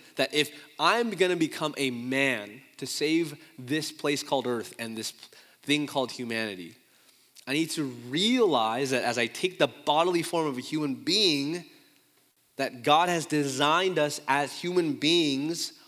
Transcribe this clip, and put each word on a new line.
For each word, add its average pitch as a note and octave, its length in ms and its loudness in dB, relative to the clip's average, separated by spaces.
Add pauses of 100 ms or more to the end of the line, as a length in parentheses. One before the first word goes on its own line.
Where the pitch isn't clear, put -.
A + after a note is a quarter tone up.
(160)
that - 160 0
if D3 180 2 (280)
I'm G#3+ 320 4
gonna F3+ 260 2
become D#3 400 -2
a C3+ 140 0
man B2 720 -2 (160)
to C#3 100 -10
save D#3 500 0 (220)
this C#3+ 320 -4
place D3 320 -2
called C3 240 -2
earth A#2+ 320 -4
and A2+ 180 -8
this A2 160 -8 (500)
thing D3 260 0
called C3 240 -4
humanity, A2 640 -8 (680)
I C3 60 -4
need D#3 180 0
to D#3 140 -4 (240)
realize C#3+ 840 2
that B2+ 120 2
as A#2+ 160 0
I A#2+ 80 2
take - 320 -4
the D3+ 80 6
bodily E3 560 2
form D#3+ 240 0
of C3 120 -4
a - 20 -6
human D3+ 340 -4
being, D#3+ 720 0 (920)
that B2+ 260 -4
God D#3 260 4
has E3 180 0
designed D3+ 720 2
us D3 300 0
as C#3 240 2
human F3 400 0
beings D3+ 800 0 (160)